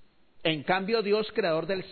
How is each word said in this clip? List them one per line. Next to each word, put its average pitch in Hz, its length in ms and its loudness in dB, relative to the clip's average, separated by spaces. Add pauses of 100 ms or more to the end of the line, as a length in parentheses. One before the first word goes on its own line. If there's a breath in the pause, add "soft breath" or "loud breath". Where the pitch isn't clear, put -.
(420)
En 156 200 0
cambio, 190 380 2
Dios, 208 320 0
creador 165 320 0
del 185 260 -4